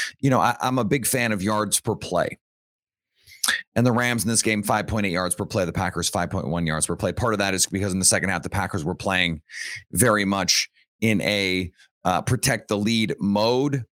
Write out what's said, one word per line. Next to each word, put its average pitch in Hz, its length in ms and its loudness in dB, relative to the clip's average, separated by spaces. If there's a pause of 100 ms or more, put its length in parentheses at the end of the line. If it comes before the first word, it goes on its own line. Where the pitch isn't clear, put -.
(200)
you 139 100 4
know, 120 100 6
I, 120 200 4
I'm 127 180 0
a 117 60 2
big 117 220 0
fan 120 260 0
of 95 100 -2
yards 107 380 0
per 107 140 -2
play. - 440 -2 (1400)
And 117 120 2
the 123 60 4
Rams 120 320 0
in 110 40 -2
this 113 140 0
game, 107 200 0
five 107 240 0
point 110 200 -2
eight 92 60 -2
yards 90 220 -2
per 98 120 -4
play, 101 180 -2
the 82 80 -2
Packers, 90 360 -2
five 87 220 -2
point 90 180 -4
one 85 180 -2
yards 78 200 -2
per 87 100 -4
play. 92 160 -2
Part 117 200 -2
of 104 60 0
that 98 160 0
is 92 120 0
because 98 260 -2
in 92 60 0
the 92 60 2
second 92 240 2
half, 90 140 -2
the 90 80 -8
Packers 101 340 -2
were 110 100 -2
playing 90 460 0 (520)
very 104 320 4
much 98 440 0 (320)
in 107 220 2
a, 92 480 0 (340)
uh, 90 180 2
protect - 460 -2
the 107 80 0
lead 110 440 0
mode. 120 640 2 (120)